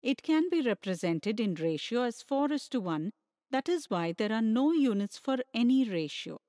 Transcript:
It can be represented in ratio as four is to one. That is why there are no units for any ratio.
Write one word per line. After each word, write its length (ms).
It 200
can 280
be 100
represented 800
in 140
ratio 480
as 180
four 320
is 180
to 100
one. 320
That 200
is 180
why 240
there 200
are 100
no 300
units 440
for 220
any 340
ratio. 600